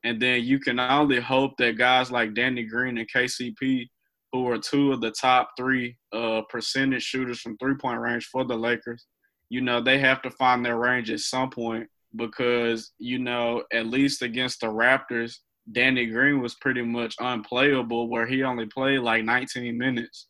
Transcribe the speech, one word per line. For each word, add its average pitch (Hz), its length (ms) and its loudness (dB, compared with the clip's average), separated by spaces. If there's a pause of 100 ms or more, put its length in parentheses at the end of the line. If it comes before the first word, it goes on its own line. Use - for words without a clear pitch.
And 117 180 -2
then 123 220 2
you 131 160 2
can 127 220 0
only 135 400 4
hope 131 380 2
that 117 200 2
guys 123 320 4
like 117 240 0
Danny 123 300 0
Green 120 340 -4
and 117 140 -6
K 127 160 2
C 120 320 -6
P, 131 300 -2 (420)
who 127 160 0
are 117 100 0
two 139 340 2
of 127 80 -2
the 113 100 -2
top 127 460 4
three, 127 400 -2 (160)
uh, 113 360 -2
percentage 131 540 -2
shooters 127 380 -4
from 113 180 -12
three-point 131 420 -2
range 120 260 -4
for 131 180 -2
the 120 120 -2
Lakers, 117 500 -4 (440)
you 123 100 -2
know, 123 200 0
they 131 180 4
have 131 240 2
to 127 80 -6
find 123 340 2
their 117 140 0
range 120 320 0
at 107 100 -4
some 131 300 -2
point, 113 380 -6 (280)
because, 117 840 -2
you 123 200 -6
know, 120 440 -2 (100)
at 113 140 0
least 135 360 2
against 123 380 -4
the 117 60 -2
Raptors, 117 720 0 (340)
Danny 123 360 2
Green 131 340 2
was 120 160 -6
pretty 123 260 -2
much 117 380 -2
unplayable 123 880 0
where 117 180 0
he 131 160 0
only 123 240 -2
played, 135 340 0
like, 113 240 0
nineteen 123 520 -2
minutes. 120 540 -4